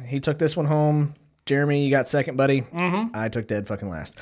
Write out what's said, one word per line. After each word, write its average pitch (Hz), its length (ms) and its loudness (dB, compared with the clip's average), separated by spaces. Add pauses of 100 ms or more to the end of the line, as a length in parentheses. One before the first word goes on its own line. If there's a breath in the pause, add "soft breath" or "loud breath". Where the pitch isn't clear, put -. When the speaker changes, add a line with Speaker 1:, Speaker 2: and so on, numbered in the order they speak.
Speaker 1:
he 135 140 -6
took 147 200 -2
this 156 180 2
one 160 80 0
home. 151 500 2 (300)
Jeremy, 143 400 2
you 135 60 2
got 135 160 2
second, 139 280 0
buddy. 135 260 4
Speaker 2:
Mm-hmm. 180 540 -2
Speaker 1:
I 110 140 -4
took 113 180 -4
dead 104 200 -4
fucking 101 220 -6
last. 80 320 -10